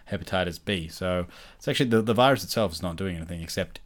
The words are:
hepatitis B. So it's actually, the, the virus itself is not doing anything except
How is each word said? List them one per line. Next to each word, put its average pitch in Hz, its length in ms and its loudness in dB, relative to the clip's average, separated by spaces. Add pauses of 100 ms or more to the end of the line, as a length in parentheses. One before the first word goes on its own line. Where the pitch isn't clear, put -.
(100)
hepatitis 90 540 -2
B. 87 240 -2
So 90 380 -2 (320)
it's - 100 -6
actually, 139 220 2
the, 113 120 6
the 110 120 2
virus 123 280 6
itself 101 300 0
is 80 100 -10
not 85 140 -4
doing 95 180 -4
anything 82 280 -8
except - 440 -6